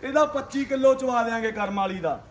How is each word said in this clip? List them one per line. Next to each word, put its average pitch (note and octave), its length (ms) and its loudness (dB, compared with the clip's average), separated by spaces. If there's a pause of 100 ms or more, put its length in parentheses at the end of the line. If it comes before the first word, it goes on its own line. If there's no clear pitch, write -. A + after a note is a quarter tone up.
ਇਹਦਾ D4+ 240 2
ਪੱਚੀ C#4 380 -4
ਕਿਲੋ C4+ 280 4
ਚਵਾ B3+ 300 0
ਦਿਆਂਗੇ A3+ 280 -2
ਕਰਮ G3+ 260 -4
ਵਾਲੀ F#3+ 220 -2
ਦਾ। D#3+ 200 -2 (120)